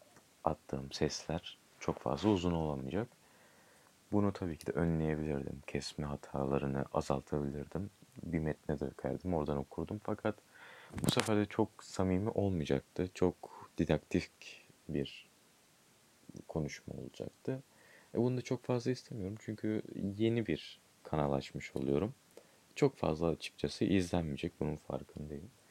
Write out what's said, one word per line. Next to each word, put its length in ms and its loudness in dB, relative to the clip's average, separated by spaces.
attığım 480 -2
sesler 640 -4
çok 180 -2
fazla 300 0
uzun 220 4
olamayacak. 560 -2
Bunu 220 4
tabii 240 -4
ki 100 -10
de 40 -4
önleyebilirdim. 960 2
Kesme 380 -4
hatalarını 880 -2
azaltabilirdim. 960 -2
Bir 160 0
metne 400 -2
dökerdim, 540 -4
oradan 240 2
okurdum. 460 -4
Fakat 320 -2
bu 80 4
sefer 260 4
de 80 6
çok 240 2
samimi 460 2
olmayacaktı. 840 2
Çok 640 0
didaktik 540 2
bir 400 -4
konuşma 460 -6
olacaktı. 720 -8
E, 20 2
bunu 200 2
da 40 -2
çok 220 -4
fazla 280 0
istemiyorum 480 -6
çünkü 420 -2
yeni 300 4
bir 320 -2
kanal 300 2
açmış 420 -4
oluyorum. 380 2
Çok 220 2
fazla 300 2
açıkçası 580 -2
izlenmeyecek, 720 2
bunun 160 0
farkındayım. 760 -8